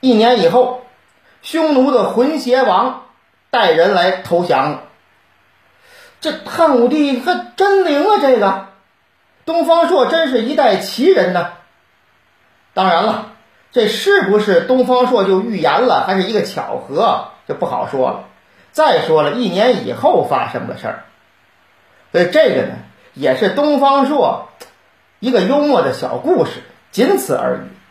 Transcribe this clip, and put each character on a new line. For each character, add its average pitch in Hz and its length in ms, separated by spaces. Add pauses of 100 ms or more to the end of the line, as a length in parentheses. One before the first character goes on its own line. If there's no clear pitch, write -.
一 262 120
年 226 300
以 165 60
后， 233 360 (560)
匈 311 320
奴 262 180
的 233 200
浑 269 260
邪 254 240
王 240 460 (420)
带 208 220
人 175 240
来 180 160
投 175 340
降 147 260
了。 135 120 (1400)
这 311 120
汉 311 460
武 233 100
帝 285 320
还 359 360
真 392 300
灵 294 220
啊， 415 140
这 262 160
个 196 280 (800)
东 330 200
方 330 220
朔 302 200
真 320 220
是 240 120
一 262 140
代 220 220
奇 - 280
人 202 260
呢。 175 220 (1200)
当 190 140
然 175 160
了， 220 300 (380)
这 247 160
是 - 360
不 196 160
是 196 220
东 254 260
方 247 180
朔 240 200
就 190 160
预 220 160
言 156 260
了， 180 240
还 196 80
是 190 80
一 214 100
个 202 80
巧 - 360
合， 180 520 (180)
就 160 60
不 156 140
好 120 200
说 131 220
了。 98 140 (480)
再 277 300
说 156 200
了， 147 120
一 240 140
年 202 400
以 120 60
后 185 340
发 - 220
生 113 180
的 - 100
事 - 100
儿， - 160 (1080)
所 175 100
以 170 100
这 302 180
个 127 140
呢， 95 120 (380)
也 135 220
是 185 140
东 285 300
方 277 280
朔 254 420 (680)
一 247 120
个 220 100
幽 254 180
默 294 240
的 127 100
小 - 240
故 294 280
事， - 180 (280)
仅 311 260
此 - 180
而 127 220
已。 - 20 (320)